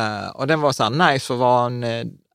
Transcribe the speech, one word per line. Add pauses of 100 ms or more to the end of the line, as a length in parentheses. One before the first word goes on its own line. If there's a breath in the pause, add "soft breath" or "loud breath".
(240)
eh,
och
den
var
så
här
nice
för
att
vara
en,
eh, (300)